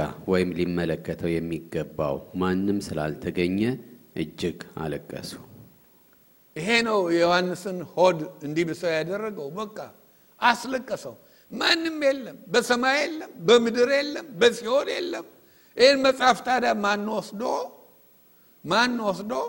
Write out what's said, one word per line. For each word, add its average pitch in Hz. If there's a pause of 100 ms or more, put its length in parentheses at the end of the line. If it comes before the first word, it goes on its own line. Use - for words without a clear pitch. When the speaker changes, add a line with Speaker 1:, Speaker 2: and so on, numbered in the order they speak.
(260)
Speaker 1:
ወይም 92
ሊመለከተው 85
የሚገባው 80 (200)
ማንም 92
ስላልተገኘ 87 (560)
እጅግ 82 (160)
አለቀሱ። 73 (1200)
Speaker 2:
ይሄ 165 (120)
ነው 220
የዮሐንስን 180 (100)
ሆድ 175 (220)
እንዲብሰው 160
ያደረገው። 175
በቃ 208 (640)
አስለቀሰው። 226 (380)
ማንም 330
የለም፣ 269 (100)
በሰማይ 240
የለም፣ 311
በምድር 233
የለም፣ 294
በሲኦል 233
የለም። - (520)
ይህን 277
መጽሐፍ 262
ታዲያ 240
ማን 208
ወስዶ፣ 214 (1200)
ማን 226
ወስዶ 208 (160)